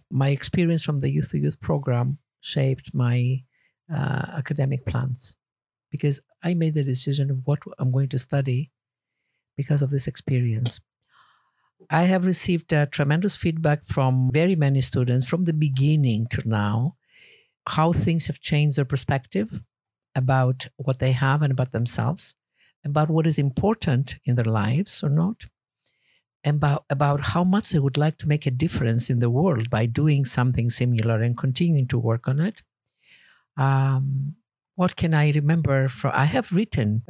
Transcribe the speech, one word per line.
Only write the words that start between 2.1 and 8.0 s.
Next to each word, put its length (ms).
shaped 540
my, 500
uh, 340
academic 480
plans 520
because 320
I 100
made 220
the 80
decision 480
of 60
what 120
I'm 120
going 180